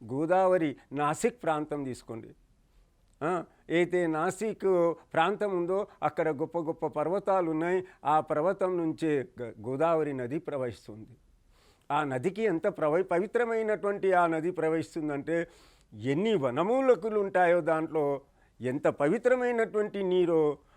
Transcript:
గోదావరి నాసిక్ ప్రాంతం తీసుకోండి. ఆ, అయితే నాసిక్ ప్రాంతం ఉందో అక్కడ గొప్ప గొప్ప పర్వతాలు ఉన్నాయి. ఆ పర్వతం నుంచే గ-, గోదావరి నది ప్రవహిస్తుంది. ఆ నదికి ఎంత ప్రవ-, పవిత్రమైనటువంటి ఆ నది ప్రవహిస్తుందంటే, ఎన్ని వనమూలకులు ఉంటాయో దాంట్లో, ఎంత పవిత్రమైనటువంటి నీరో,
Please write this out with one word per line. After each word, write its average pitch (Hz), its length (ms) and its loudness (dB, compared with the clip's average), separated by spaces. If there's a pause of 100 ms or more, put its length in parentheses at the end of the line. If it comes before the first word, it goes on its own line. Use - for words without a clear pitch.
(120)
గోదావరి 165 640 2 (160)
నాసిక్ 147 500 -2
ప్రాంతం 151 420 -4
తీసుకోండి. 117 440 -12 (920)
ఆ, 170 220 -2 (240)
అయితే 175 380 2
నాసిక్ 180 880 0 (200)
ప్రాంతం 190 440 0
ఉందో 190 280 -2 (160)
అక్కడ 156 260 0
గొప్ప 156 300 -4
గొప్ప 160 280 -4
పర్వతాలు 175 640 0
ఉన్నాయి. 175 340 0 (200)
ఆ 151 160 4
పర్వతం 180 560 0
నుంచే 160 520 0 (140)
గ-, 113 180 -10
గోదావరి 147 520 0
నది 131 260 -4
ప్రవహిస్తుంది. 120 800 -10 (760)
ఆ 151 120 0
నదికి 143 380 -2
ఎంత 180 240 0
ప్రవ-, 160 360 2
పవిత్రమైనటువంటి 202 1120 0
ఆ 175 140 6
నది 165 240 0
ప్రవహిస్తుందంటే, 160 1000 -2 (460)
ఎన్ని 139 400 0
వనమూలకులు 208 840 2
ఉంటాయో 180 400 4
దాంట్లో, 156 600 0 (400)
ఎంత 127 280 -2
పవిత్రమైనటువంటి 220 1120 0
నీరో, 165 560 2 (180)